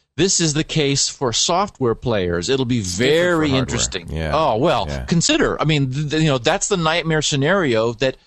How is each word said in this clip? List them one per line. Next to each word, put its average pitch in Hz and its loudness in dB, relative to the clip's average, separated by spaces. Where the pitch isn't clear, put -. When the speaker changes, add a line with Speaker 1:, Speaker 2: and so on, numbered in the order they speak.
Speaker 1:
this 185 2
is 165 2
the 151 0
case 139 0
for 127 -4
software 170 0
players. 90 -2
It'll 131 0
be 120 0
Speaker 2:
Different 90 -4
for 110 2
Speaker 1:
very 160 2
Speaker 2:
hardware. 131 0
Speaker 1:
interesting. 107 -4
Speaker 2:
Yeah. 78 -4
Speaker 1:
Oh, 147 0
well, 127 0
Speaker 2:
Yeah. 71 -6
Speaker 1:
consider, 170 0
I 143 0
mean, 143 0
th-, 147 -4
th-, 156 0
you 160 2
know, 135 2
that's 156 0
the 202 0
nightmare 160 0
scenario 139 2
that, 127 -2